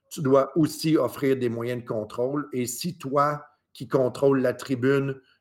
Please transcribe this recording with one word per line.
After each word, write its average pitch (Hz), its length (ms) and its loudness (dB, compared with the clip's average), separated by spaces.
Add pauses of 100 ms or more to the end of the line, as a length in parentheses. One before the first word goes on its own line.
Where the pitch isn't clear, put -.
tu - 120 -10
dois 135 340 4
aussi 156 420 2
offrir 135 400 0
des 123 120 -2
moyens 117 340 -4
de - 40 -16
contrôle. 123 640 -4
Et 123 140 -2
si - 300 -8
toi, 143 460 0 (300)
qui 117 140 -14
contrôle 135 540 2
la 123 120 0
tribune, 135 680 -2 (220)